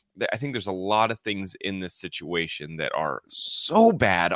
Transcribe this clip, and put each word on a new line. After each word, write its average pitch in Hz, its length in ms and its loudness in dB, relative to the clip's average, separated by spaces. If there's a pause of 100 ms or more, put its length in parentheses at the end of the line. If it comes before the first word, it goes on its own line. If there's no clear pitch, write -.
(200)
th-, - 140 0
I 113 40 -4
think 135 160 -6
there's 98 140 -6
a 98 60 -2
lot 107 380 2
of 110 100 -6
things 98 400 -6
in 95 200 -4
this 90 140 -8
situation 80 800 -6
that 78 180 -2
are 76 340 -2
so - 640 4
bad 90 420 2